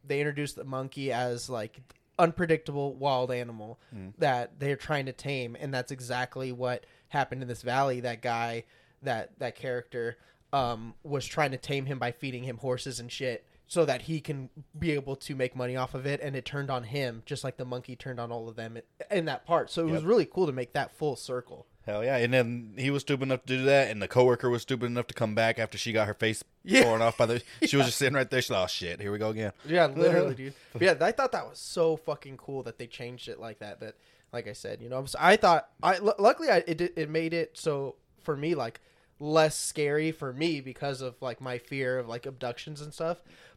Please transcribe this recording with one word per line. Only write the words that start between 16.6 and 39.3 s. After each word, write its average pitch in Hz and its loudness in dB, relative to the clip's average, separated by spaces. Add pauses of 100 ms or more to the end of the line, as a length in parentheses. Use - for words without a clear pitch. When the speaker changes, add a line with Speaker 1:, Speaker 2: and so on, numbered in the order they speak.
Speaker 1:
on 123 -2
him, 117 -4
just - -8
like 131 -8
the 170 -8
monkey 123 -8
turned 123 -10
on 117 -6
all 117 -8
of 113 -12
them 113 -10
in, - -12 (280)
in 185 2
that 143 -4
part. 165 2
So 170 -2
it - 0
was 160 0
Speaker 2:
Yep. 165 -2
Speaker 1:
really 214 6
cool 185 0
to 143 -2
make 127 -6
that 139 -2
full 147 -2
circle. - -10 (200)
Speaker 2:
Hell 104 -2
yeah. 131 2
And 120 4
then 120 2
he 131 0
was 143 0
stupid 139 0
enough 131 0
to 131 0
do 131 0
that, 139 6
and 107 -2
the 92 -2
coworker 123 6
was 120 2
stupid 123 -2
enough 120 -2
to - -12
come 110 0
back 113 4
after 107 -4
she 117 -4
got 107 2
her 104 -4
face 110 0 (180)
Speaker 1:
Yeah. 247 8
Speaker 2:
torn 113 6
off 113 4
by 120 6
the, 117 2 (140)
Speaker 1:
<laughs> - -12
Speaker 2:
she 208 2
was 139 6
Speaker 1:
Yeah. - -
Speaker 2:
just 120 -2
sitting 139 2
right 131 2
there. 127 2
She's - -6
like, 95 2
"Oh, - 0
shit, 90 -6
here 101 -4
we 104 -2
go 107 -2
again." 110 -4 (120)
Speaker 1:
Yeah, 160 4
literally, 165 4
Speaker 2:
<laughs> - -
Speaker 1:
dude. 131 -10 (220)
But 117 0
yeah, 180 6
I 190 4
thought 254 0
that 147 -4
was - -16
so 165 0
fucking 139 -10
cool 135 -8
that 117 -12
they 120 -10
changed 123 -14
it - -12
like 110 -14
that. 104 -14
That, 107 -12 (400)
like 117 -6
I 104 -10
said, 107 -10
you 117 -12
know, 127 -2
I'm 135 -4
s-, - -8
I 185 8
thought, 175 6 (120)
I, 185 4
lu-, 202 2
luckily 262 6
I, 185 8
it 165 0
did, 175 -2
it 156 -2
made 165 0
it 165 -2
so 139 -2 (280)
for 151 -2
me, 156 0
like, 120 -4 (400)
less 156 6